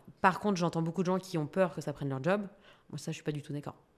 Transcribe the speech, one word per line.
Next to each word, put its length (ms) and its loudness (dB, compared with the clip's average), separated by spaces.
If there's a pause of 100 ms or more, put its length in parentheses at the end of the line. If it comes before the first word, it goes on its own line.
(200)
Par 180 6
contre, 200 2
j'entends 240 2
beaucoup 200 0
de 40 2
gens 120 2
qui 200 -6
ont 80 0
peur 280 2
que 60 -6
ça 120 -4
prenne 180 -4
leur 120 -4
job. 200 2 (480)
Moi, 80 -8
ça, 120 -6
je 40 -4
suis 100 -14
pas 80 -2
du 100 -4
tout 100 -10
d'accord. 220 -6 (240)